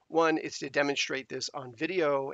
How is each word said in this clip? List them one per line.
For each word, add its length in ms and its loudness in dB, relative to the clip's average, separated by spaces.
One, 280 4
it's 220 -6
to 100 -8
demonstrate 580 0
this 280 -6
on 180 -10
video 600 0